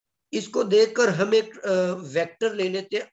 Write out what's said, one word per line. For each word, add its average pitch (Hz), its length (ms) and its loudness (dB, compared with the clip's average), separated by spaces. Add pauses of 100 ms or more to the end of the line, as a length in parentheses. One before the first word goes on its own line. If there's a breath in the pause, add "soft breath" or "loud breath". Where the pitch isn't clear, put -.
(340)
इसको 208 300 -2
देखकर 220 460 4
हम 196 240 0
एक, 220 260 0
अ, 185 340 0
vector 170 600 -4
ले 190 160 -2
लेते 190 280 -6
हैं - 160 -8